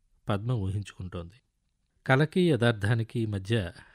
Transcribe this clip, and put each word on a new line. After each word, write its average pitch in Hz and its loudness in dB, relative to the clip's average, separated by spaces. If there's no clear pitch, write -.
పద్మ 110 -2
ఊహించుకుంటోంది. 95 -6
కలకి 147 4
యథార్థానికి 117 2
మధ్య 101 -2